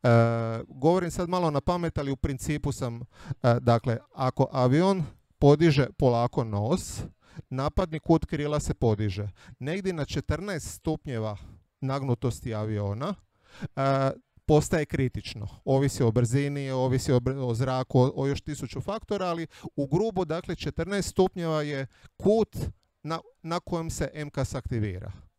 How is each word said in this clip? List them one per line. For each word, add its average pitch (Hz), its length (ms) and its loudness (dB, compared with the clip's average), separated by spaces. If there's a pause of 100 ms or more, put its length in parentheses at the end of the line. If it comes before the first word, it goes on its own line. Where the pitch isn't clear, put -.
E, 123 60 4 (600)
govorim 165 420 2
sad 175 180 -4
malo 175 220 0
na 143 100 0
pamet, 175 380 -2
ali 139 120 -4
u 131 60 -2
principu 143 560 -4
sam, 117 280 -6
e, 123 40 -12 (560)
dakle, 120 380 2 (160)
ako 131 380 0
avion 151 520 4 (340)
podiže 147 480 6 (120)
polako 120 460 2
nos, 110 580 -2 (480)
napadni 156 500 -2
kut 160 240 4
krila 147 360 -2
se - 140 -4
podiže. 104 540 0 (300)
Negdje 180 340 -4
na 156 120 -4
četrnaest 156 680 -6
stupnjeva 117 640 -6 (440)
nagnutosti 131 760 -2
aviona, 107 600 -4 (480)
e, 135 480 0 (360)
postaje 156 400 4
kritično. - 600 -4 (160)
Ovisi 135 380 0
o 113 100 4
brzini, 135 580 0
ovisi 131 420 0
o 123 80 6
br-, 131 180 -4
o 123 160 -2
zraku, 127 460 2
o, 131 140 6
o 139 120 -2
još 139 140 -2
tisuću 139 400 -10
faktora, 202 460 -4
ali 170 200 -4 (300)
u 139 100 -2
grubo, 190 380 0
dakle, 160 320 -6
četrnaest 170 520 -4
stupnjeva 165 540 2
je 139 240 -4 (300)
kut 214 400 2 (480)
na, 165 160 -4 (220)
na 170 180 -2
kojem 165 300 -6
se 143 240 -4
M 151 160 -8
kas - 240 -4
aktivira. 104 580 -4 (260)